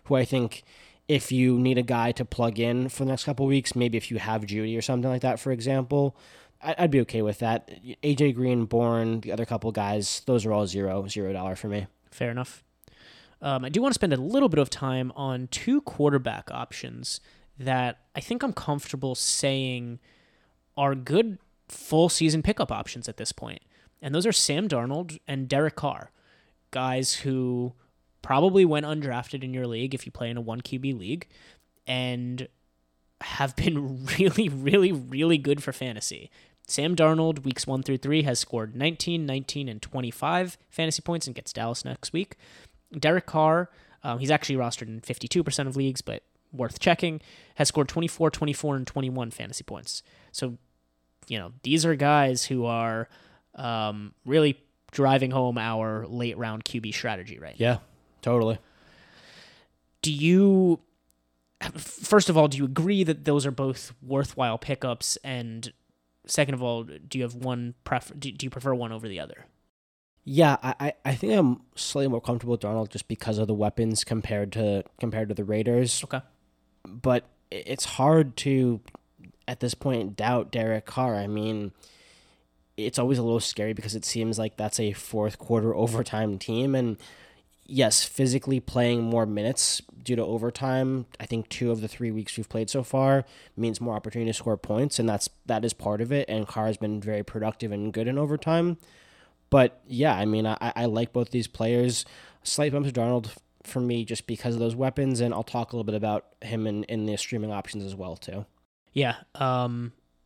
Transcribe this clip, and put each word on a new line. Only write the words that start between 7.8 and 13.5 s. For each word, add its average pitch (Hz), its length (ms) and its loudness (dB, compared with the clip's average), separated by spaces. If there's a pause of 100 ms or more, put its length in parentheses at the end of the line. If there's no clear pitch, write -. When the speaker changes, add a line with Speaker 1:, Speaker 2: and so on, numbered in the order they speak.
Speaker 1:
A 147 120 2
J 139 180 4
Green, 123 340 2
Bourne, 113 540 2
the 104 120 -6
other 113 120 -2
couple 110 280 -2
guys, 104 540 -2
those 120 200 4
are 110 60 2
all 104 140 2
zero, 98 420 -2
zero 98 240 -4
dollar 92 240 -4
for 110 120 -8
me. 101 180 -4 (240)
Speaker 2:
Fair 120 200 -6
enough. 127 320 -8 (800)
Um, 135 220 -2